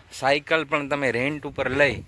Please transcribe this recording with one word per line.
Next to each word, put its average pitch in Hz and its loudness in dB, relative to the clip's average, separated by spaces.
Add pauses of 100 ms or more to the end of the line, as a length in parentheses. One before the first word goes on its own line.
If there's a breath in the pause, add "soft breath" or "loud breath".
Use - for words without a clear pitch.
(140)
સાયકલ 147 2
પણ 143 -2
તમે 143 0
રેન્ટ 135 -2
ઉપર 135 -4
લઈ 135 2